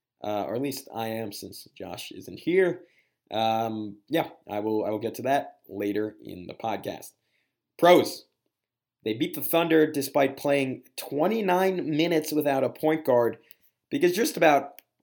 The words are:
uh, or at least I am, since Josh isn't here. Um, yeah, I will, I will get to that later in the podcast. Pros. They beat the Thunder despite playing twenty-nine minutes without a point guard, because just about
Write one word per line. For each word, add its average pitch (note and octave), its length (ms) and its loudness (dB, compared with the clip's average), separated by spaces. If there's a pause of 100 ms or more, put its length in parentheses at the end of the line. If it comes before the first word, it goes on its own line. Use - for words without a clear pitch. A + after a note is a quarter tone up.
(240)
uh, G#2 200 -4
or D2 100 -6
at B2 80 -4
least C#3 300 -8
I A2+ 160 -6
am, A2 220 -6
since - 460 -14
Josh F2+ 340 -12
isn't F#2 300 -16
here. F3+ 400 2 (500)
Um, A2 680 -2 (100)
yeah, D3+ 200 -2 (220)
I G#2 100 -4
will, G#2+ 240 0
I G2+ 60 -4
will A2 80 -4
get A2 180 -6
to B2+ 60 -10
that C#3 360 -2 (100)
later G#2 560 -4
in F2+ 220 -16
the - 80 -14
podcast. G2+ 580 -8 (640)
Pros. E3+ 460 6 (800)
They A2 80 -2
beat D#3 220 -4
the C#3 80 -8
Thunder D#3+ 460 4
despite C#3 480 0
playing C#3 460 -2 (140)
twenty-nine F#3 1000 0
minutes D#3 360 2
without C#3 320 2
a B2 60 0
point D#3 340 0
guard, A#2+ 320 2 (520)
because F3 260 2
just G#3 220 -2
about D3+ 440 4 (220)